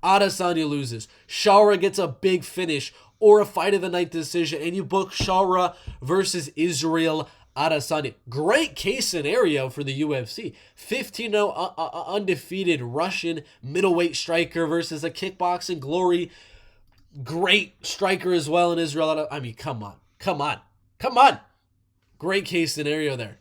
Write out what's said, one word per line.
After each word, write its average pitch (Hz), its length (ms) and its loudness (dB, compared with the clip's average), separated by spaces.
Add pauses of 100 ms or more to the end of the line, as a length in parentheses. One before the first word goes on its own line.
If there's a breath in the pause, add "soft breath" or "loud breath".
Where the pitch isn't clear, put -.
Adesanya 185 640 2
loses. 127 400 -6 (200 soft breath)
Shara 208 520 6
gets 190 180 0
a 185 100 0
big 180 360 0
finish 160 480 -4 (260 soft breath)
or 208 220 10
a 202 60 0
fight 196 280 0
of 196 60 2
the 185 80 -4
night 175 220 -2
decision, 160 520 -4
and 170 140 -4
you 190 80 -4
book 190 260 -2
Shara 185 640 2 (280 loud breath)
versus 175 520 -2
Israel 160 760 0 (280 soft breath)
Adesanya. 147 580 -2 (140)
Great 175 480 0
case 247 320 -4
scenario 151 600 0
for 143 120 -10
the 139 120 -6
U 147 200 -2
F 123 140 -6
C. 202 260 -10 (200 soft breath)
Fifteen 233 600 -6
oh, 208 140 2
uh, 180 300 -6
uh, 160 80 -4
uh, - 180 -10 (100)
undefeated 180 680 -2
Russian 160 600 -4 (200 soft breath)
middleweight 170 520 0
striker 165 520 -2
versus 165 360 -4
a 165 80 -4
kickboxing 175 720 -4
glory. 175 500 0 (920 soft breath)
Great 180 640 0
striker 185 480 -2
as 156 160 0
well 175 220 4
in 170 60 0
Israel 156 400 0
Ade-, 151 120 -4
I 147 100 -8
mean, 120 140 -10
come 120 280 -8
on. 104 140 -14 (220)
Come 165 240 -4
on. 143 180 -4 (380)
Come 254 180 -2
on. 254 240 6 (800)
Great 190 260 -2
case 165 300 -2
scenario 147 420 -2
there. 110 240 -10